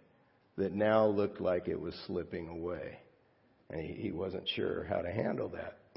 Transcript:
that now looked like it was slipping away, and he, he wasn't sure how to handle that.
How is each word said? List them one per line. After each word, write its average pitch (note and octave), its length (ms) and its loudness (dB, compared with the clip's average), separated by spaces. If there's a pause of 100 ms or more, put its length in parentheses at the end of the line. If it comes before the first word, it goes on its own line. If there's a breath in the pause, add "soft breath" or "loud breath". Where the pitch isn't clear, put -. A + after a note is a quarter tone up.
(580)
that F#2+ 160 2
now G#2+ 340 6
looked G2+ 320 2
like F2+ 300 2
it E2+ 100 0
was E2 160 -6 (100)
slipping E2+ 440 -4
away, E2 500 -6 (680)
and D#2+ 120 -4
he, D#2 120 -6
he - 180 -4
wasn't F2+ 440 -4
sure F#2+ 280 0
how F#2 180 0
to F2 100 -2
handle - 380 0
that. - 280 -8 (200)